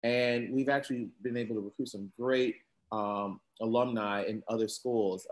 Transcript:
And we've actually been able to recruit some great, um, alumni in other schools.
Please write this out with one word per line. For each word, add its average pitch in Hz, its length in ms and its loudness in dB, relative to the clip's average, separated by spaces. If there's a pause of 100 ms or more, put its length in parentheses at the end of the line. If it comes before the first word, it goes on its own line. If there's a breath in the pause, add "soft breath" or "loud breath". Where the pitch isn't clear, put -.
And 120 500 2
we've 131 160 2
actually 135 400 0 (140)
been 120 140 -2
able 113 200 -2
to 104 60 -2
recruit 104 260 -4
some 101 300 -10
great, 127 380 2 (360)
um, 101 480 -2 (200)
alumni 113 640 2
in 107 240 -4
other 113 200 0
schools. 104 640 0